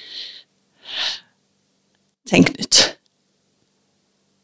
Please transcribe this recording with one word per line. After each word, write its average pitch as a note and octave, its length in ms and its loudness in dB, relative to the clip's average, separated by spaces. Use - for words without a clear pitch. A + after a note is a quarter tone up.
tenk F3+ 260 6
nytt. - 260 2